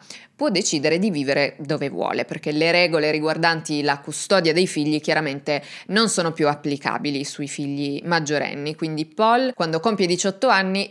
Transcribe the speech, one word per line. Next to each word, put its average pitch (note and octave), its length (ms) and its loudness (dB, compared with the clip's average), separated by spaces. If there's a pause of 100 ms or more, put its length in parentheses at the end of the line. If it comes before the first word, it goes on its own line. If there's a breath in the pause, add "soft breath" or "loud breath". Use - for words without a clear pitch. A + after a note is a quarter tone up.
(360 loud breath)
può D4 140 0
decidere E3 500 2
di G3+ 120 2
vivere C#3+ 480 0
dove D3 280 -2
vuole, F2 380 -2
perché D#3 260 -6
le D3+ 180 2
regole E3 400 4
riguardanti D#3 720 0
la C#3+ 180 0
custodia E3 520 2
dei F3+ 160 4
figli D3+ 320 0
chiaramente D3 640 -2 (240 loud breath)
non G#3 220 2
sono E3 240 0
più D3+ 160 2
applicabili C#3+ 760 -2
sui C#3+ 240 -8
figli C#3+ 560 -6
maggiorenni. D3+ 720 -2
Quindi D#3 300 -4
Paul, A#3 480 2
quando D#3+ 260 -2
compie G3+ 260 0
diciotto F#3+ 440 0
anni, F#3+ 420 2